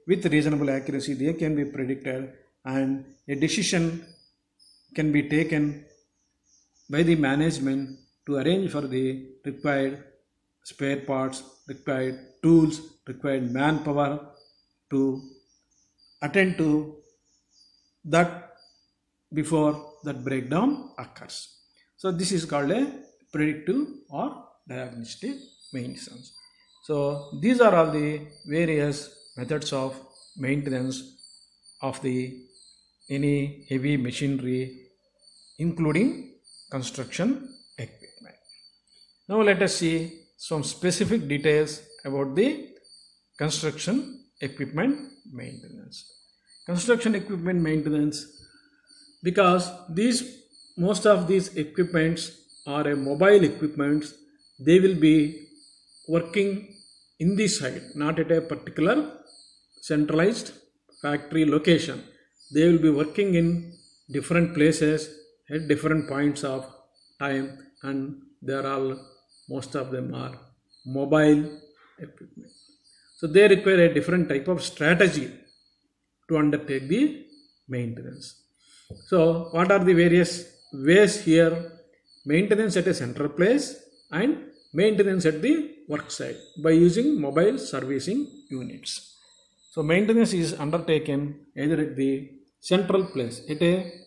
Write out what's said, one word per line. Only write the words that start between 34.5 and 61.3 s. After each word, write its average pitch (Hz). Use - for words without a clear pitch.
including 165
construction 160
equipment. -
Now 214
let 202
us 185
see 165
some 151
specific 180
details 151
about 139
the 254
construction 156
equipment 156
maintenance. -
Construction 220
equipment 185
maintenance, 151
because 180
these, 226
most 185
of 185
these 185
equipments 165
are 147
a 147
mobile 160
equipments, 147
they 156
will 190
be 156
working 196
in 185
the 208
site, 139
not 151
at 160
a 165
particular 180
centralized 156
factory 147